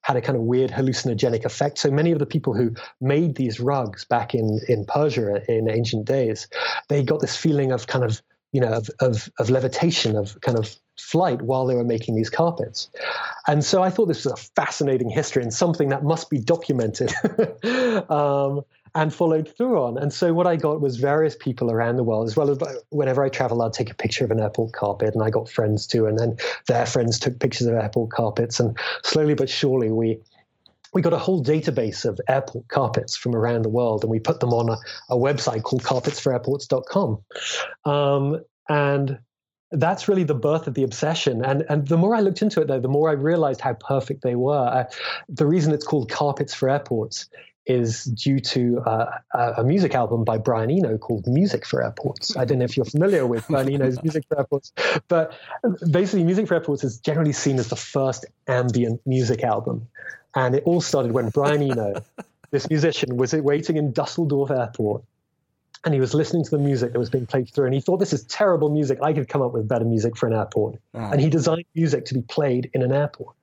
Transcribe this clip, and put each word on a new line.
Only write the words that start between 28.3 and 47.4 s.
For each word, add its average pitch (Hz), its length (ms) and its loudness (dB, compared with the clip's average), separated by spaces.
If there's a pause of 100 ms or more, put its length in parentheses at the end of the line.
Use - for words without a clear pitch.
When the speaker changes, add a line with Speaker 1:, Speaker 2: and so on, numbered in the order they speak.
Speaker 1:
And 117 200 0 (240)
slowly 151 320 2
but 135 160 -2
surely, 127 400 0
we, 110 280 0 (760)
we 180 80 2
got 170 100 4
a 160 60 2
whole 175 260 0
database 131 600 0
of 104 200 -2
airport 131 420 -2
carpets - 500 0
from 120 180 -2
around 117 260 0
the 113 60 0
world, 110 340 0
and 113 80 -2
we 110 80 2
put - 220 -2
them 120 140 2
on 117 160 2
a, 110 80 0 (320)
a 127 60 2
website 123 460 0
called 127 200 -2
carpets 139 360 -2
for 135 140 0
airports 135 340 -2
dot 127 200 0
com. 139 320 0 (640)
Um, 143 560 0 (260)
and 143 520 0 (540)
that's 170 360 0
really 190 160 4
the 147 100 0
birth 151 340 0
of 127 60 -8
the 135 100 0
obsession. 131 600 -2
And, 143 240 0
and 147 180 0
the 165 120 2
more 196 160 4
I 226 60 2
looked 190 200 0
into 208 220 2
it, 143 60 0
though, 135 120 0
the 127 80 -2
more 147 220 2
I - 20 2
realized 147 480 0
how 127 140 -2
perfect - 480 -4
they 123 140 0
were. 131 300 2
Uh, 127 180 0 (440)
the 156 160 0
reason 156 300 4
it's 147 100 -4
called 131 240 0
Carpets 143 460 -2
for 131 160 0
Airports - 580 -4 (380)